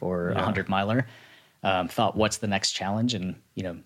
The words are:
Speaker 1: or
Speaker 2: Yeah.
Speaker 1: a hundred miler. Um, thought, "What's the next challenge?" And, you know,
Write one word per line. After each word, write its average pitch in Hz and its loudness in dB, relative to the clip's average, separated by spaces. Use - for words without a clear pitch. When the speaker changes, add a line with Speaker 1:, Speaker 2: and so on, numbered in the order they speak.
Speaker 1:
or 90 -2
Speaker 2:
Yeah. 95 0
Speaker 1:
a 92 0
hundred 95 0
miler. 101 2
Um, 92 2
thought, - 2
"What's 107 2
the - -4
next 95 0
challenge?" 110 0
And, 92 -4
you 95 -4
know, 85 -6